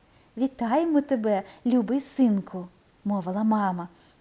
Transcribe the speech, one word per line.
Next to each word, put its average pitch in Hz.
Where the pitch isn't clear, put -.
«Вітаємо 269
тебе, 220
любий 240
синку», 196
мовила 196
мама. 196